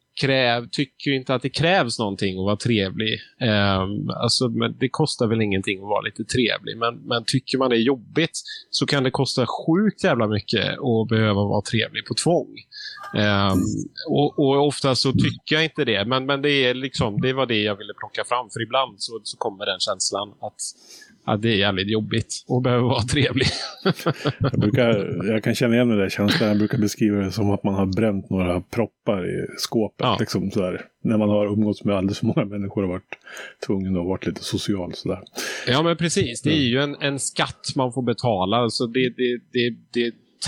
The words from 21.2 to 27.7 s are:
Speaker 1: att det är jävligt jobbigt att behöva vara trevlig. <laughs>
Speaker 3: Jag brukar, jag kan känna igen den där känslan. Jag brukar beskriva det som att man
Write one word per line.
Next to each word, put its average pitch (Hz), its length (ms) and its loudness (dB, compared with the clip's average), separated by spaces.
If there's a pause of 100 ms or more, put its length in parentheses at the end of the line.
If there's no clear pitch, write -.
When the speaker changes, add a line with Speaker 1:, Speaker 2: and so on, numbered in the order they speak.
Speaker 1:
att 104 180 0
det 117 60 2
är 110 80 4
jävligt 98 340 2
jobbigt 110 580 -2
att 127 140 2
behöva 123 260 2
vara 123 140 0
trevlig. 131 440 0 (380)
<laughs> - 540 -2
Speaker 3:
Jag - 220 0
brukar, 104 600 2 (100)
jag 107 120 0
kan 117 100 2
känna 117 200 2
igen 123 140 4
den 110 100 4
där 95 100 2
känslan. 104 400 2
Jag 104 100 4
brukar 107 200 2
beskriva 104 380 2
det 98 160 0
som 101 180 2
att 98 140 0
man 101 100 2